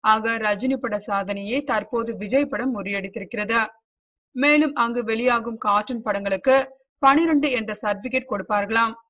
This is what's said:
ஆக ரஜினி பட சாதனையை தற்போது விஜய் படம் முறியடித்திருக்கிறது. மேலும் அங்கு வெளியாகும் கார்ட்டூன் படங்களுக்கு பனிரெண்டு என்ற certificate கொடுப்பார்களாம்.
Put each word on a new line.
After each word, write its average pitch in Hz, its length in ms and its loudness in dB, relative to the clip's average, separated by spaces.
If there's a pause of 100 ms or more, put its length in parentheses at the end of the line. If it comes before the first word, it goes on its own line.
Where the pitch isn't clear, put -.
(120)
ஆக 226 340 2
ரஜினி 220 380 0
பட 214 120 -4 (120)
சாதனையை 202 520 -2 (120)
தற்போது 226 420 -2 (100)
விஜய் 269 300 0
படம் 240 240 -2
முறியடித்திருக்கிறது. 202 840 -4 (840)
மேலும் 294 300 4 (100)
அங்கு 240 280 -2
வெளியாகும் 233 560 0
கார்ட்டூன் 214 400 0
படங்களுக்கு 202 500 2 (480)
பனிரெண்டு 294 420 4 (120)
என்ற 214 120 -6 (120)
certificate 220 480 -4
கொடுப்பார்களாம். 208 600 0 (160)